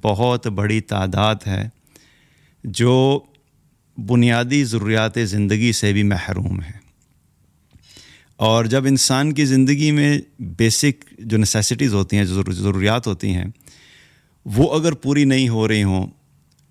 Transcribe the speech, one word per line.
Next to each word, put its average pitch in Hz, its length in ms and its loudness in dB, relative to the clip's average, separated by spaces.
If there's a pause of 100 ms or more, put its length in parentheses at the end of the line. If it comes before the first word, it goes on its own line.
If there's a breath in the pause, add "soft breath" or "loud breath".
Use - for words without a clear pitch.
بہت 117 440 0
بڑی 104 340 -2
تعداد 98 540 0 (120)
ہے 98 220 -4 (960 soft breath)
جو 131 560 2 (760)
بنیادی 120 680 2
ضروریات 110 480 0 (140)
زندگی 104 460 0
سے 104 200 0
بھی 101 100 0
محروم 95 580 -2
ہے۔ - 180 -12 (1600 loud breath)
اور 113 280 2
جب 131 220 0
انسان 139 460 2
کی 147 120 0
زندگی 139 460 2
میں 147 280 2 (200)
بیسک 113 680 -2 (140)
جو 113 180 -4
نیسیسٹیز 110 580 0
ہوتی 98 220 -2
ہیں، 101 80 2
جو 90 100 -2
ضرور-، 92 220 -4
ضروریات 101 500 -2
ہوتی 98 280 -4
ہیں، 90 120 -4 (1000 soft breath)
وہ 127 300 0
اگر 160 180 0
پوری 143 320 0
نہیں 131 240 2
ہو 110 200 0
رہی 107 140 0
ہوں 95 240 0 (640)